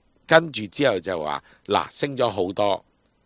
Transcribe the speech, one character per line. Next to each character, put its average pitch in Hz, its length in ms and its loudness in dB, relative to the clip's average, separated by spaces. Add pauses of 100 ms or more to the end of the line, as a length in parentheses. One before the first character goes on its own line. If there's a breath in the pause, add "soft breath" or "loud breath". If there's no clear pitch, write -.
(260)
跟 165 240 6
住 107 180 -8
之 139 200 0
後 104 100 2
就 90 240 -6
話， 73 220 -6 (220 soft breath)
嗱， 95 260 0
升 139 240 -4
咗 120 140 0
好 95 240 -2
多， 101 300 -2 (420)